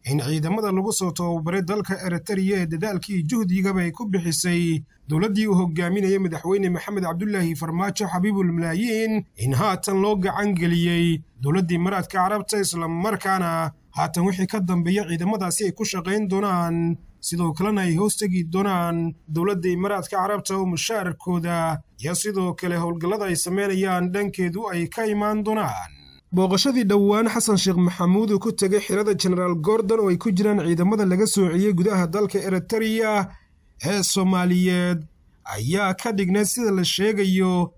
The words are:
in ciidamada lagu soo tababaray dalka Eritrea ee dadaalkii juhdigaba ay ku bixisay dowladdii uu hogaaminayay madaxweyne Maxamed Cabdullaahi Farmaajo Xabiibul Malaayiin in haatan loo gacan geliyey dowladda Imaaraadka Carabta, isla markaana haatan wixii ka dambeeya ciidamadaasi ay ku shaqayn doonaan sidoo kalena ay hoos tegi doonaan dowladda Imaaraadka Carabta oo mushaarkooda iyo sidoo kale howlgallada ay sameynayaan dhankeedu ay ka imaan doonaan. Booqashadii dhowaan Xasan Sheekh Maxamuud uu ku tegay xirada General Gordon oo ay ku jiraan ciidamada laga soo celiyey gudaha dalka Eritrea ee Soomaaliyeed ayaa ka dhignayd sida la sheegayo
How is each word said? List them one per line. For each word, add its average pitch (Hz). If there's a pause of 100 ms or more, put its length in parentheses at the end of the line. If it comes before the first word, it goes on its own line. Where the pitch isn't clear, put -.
in 143
ciidamada 160
lagu 190
soo 180
tababaray 175
dalka 190
Eritrea 190
ee 175
dadaalkii 180
juhdigaba 190
ay 170
ku 214
bixisay 170 (240)
dowladdii 202
uu 196
hogaaminayay 185
madaxweyne 185
Maxamed 185
Cabdullaahi 175
Farmaajo 185
Xabiibul 185
Malaayiin 214 (120)
in 131
haatan 190
loo 208
gacan 202
geliyey 170 (240)
dowladda 170
Imaaraadka 180
Carabta, 202
isla 170
markaana 175 (180)
haatan 160
wixii 190
ka 214
dambeeya 180
ciidamadaasi 180
ay 175
ku 214
shaqayn 190
doonaan 170 (240)
sidoo 170
kalena 196
ay 175
hoos 202
tegi 185
doonaan 170 (140)
dowladda 180
Imaaraadka 196
Carabta 196
oo 190
mushaarkooda 170 (200)
iyo 165
sidoo 185
kale 175
howlgallada 170
ay 175
sameynayaan 185
dhankeedu 196
ay 170
ka 226
imaan 208
doonaan. 190 (420)
Booqashadii 190
dhowaan 208
Xasan 220
Sheekh 190
Maxamuud 180
uu 202
ku 214
tegay 202
xirada 208
General 180
Gordon 214
oo 202
ay 180
ku 214
jiraan 208
ciidamada 180
laga 185
soo 190
celiyey 190
gudaha 180
dalka 196
Eritrea 214 (560)
ee 190
Soomaaliyeed 180 (460)
ayaa 185
ka 226
dhignayd 196
sida 226
la 185
sheegayo 185